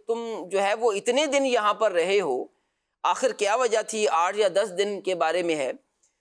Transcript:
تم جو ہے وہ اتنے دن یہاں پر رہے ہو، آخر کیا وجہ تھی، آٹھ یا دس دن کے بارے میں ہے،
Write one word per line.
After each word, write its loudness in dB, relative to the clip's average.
تم -6
جو 0
ہے 2
وہ 0
اتنے 0
دن 2
یہاں 2
پر 0
رہے 2
ہو، -2
آخر 0
کیا 0
وجہ 2
تھی، 0
آٹھ 0
یا 4
دس 0
دن -2
کے -2
بارے 0
میں 0
ہے، -2